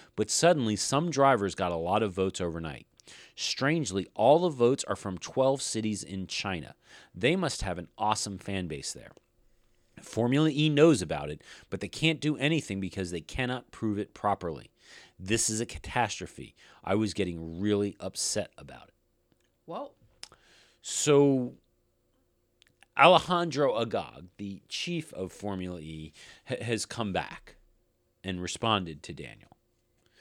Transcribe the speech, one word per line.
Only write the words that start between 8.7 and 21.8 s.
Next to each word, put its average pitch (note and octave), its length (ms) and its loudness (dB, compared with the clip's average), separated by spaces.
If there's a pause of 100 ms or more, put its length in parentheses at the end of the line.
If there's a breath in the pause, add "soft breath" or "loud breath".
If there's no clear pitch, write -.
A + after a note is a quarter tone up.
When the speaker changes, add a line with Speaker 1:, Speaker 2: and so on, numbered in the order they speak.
Speaker 1:
there. - 180 -18 (880)
Formula C3+ 480 2
E D3+ 200 2
knows D3 320 6
about D2 280 -4
it, D2+ 140 -10 (260 loud breath)
but F#2+ 120 -6
they F#2+ 80 -8
can't D#3 320 0
do D3 160 -2
anything C3+ 420 -2
because F#2 320 -6
they E2+ 100 -6
cannot B2+ 500 -6
prove G#2 280 -2
it - 140 -8
properly. F2+ 580 -4 (480 loud breath)
This G2+ 300 0
is A2 100 -2
a A#2 60 -2
catastrophe. - 880 -6 (260 loud breath)
I G2 140 0
was G#2+ 180 0
getting E2+ 460 -4
really G2+ 400 0
upset - 580 -4
about - 300 -20
it." - 60 -20 (720)
Speaker 2:
Whoa. G#3+ 260 -10 (880 soft breath)
Speaker 1:
So C#3 760 4 (1400)